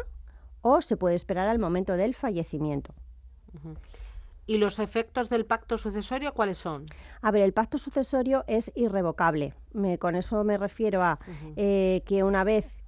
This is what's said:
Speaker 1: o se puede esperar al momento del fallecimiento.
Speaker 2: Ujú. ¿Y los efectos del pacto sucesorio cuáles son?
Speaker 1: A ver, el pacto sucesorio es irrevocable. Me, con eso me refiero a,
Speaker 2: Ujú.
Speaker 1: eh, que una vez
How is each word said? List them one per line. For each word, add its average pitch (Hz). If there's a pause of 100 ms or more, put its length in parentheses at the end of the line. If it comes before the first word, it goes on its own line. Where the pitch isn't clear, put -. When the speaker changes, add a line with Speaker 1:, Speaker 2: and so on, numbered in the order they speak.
(640)
Speaker 1:
o 269
se 226
puede 175
esperar 185
al 226
momento 185
del 208
fallecimiento. 156 (600)
Speaker 2:
Ujú. 156 (720)
¿Y 220
los 202
efectos 226
del 226
pacto 226
sucesorio 247
cuáles 202
son? 151 (360)
Speaker 1:
A 214
ver, 208
el 196
pacto 226
sucesorio 262
es 220
irrevocable. 170 (180)
Me, 196
con 175
eso 208
me 208
refiero 196
a, 165
Speaker 2:
Ujú. 156
Speaker 1:
eh, 190
que 196
una 196
vez 214 (120)